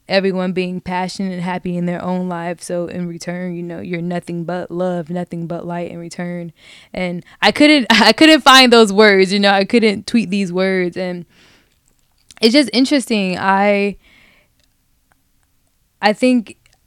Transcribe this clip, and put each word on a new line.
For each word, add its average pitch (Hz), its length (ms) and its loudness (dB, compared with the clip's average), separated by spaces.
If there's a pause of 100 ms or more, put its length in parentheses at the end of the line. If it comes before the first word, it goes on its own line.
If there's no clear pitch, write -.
everyone 185 440 -2
being 180 300 -6
passionate 185 520 -6
and 180 80 -8
happy 180 360 -6
in 175 80 -4
their 175 160 -4
own 180 260 -4
life. 170 340 -8
So 175 260 -6
in 180 200 -8
return, 175 480 -10
you 175 80 -10
know, 175 160 -12
you're 175 220 -8
nothing 170 440 -6
but 175 260 -8
love, 175 380 -6
nothing 175 380 -8
but 170 180 -10
light 175 260 -8
in 170 80 -14
return. 170 540 -10 (380)
And 175 320 -8 (180)
I 202 100 4
couldn't, 294 360 4
<laughs> - 20 -4
I 220 240 4
couldn't 311 280 6
find 262 320 8
those 226 180 6
words, 190 400 4
you 202 80 0
know, 202 120 2
I 196 140 2
couldn't 214 420 0
tweet 208 220 0
these 196 220 -4
words. 185 460 -2
And 180 280 -8 (1160)
it's 220 120 4
just 277 200 4
interesting. 220 640 0
I, 202 580 0 (2000)
I 208 120 2
think 247 440 0 (300)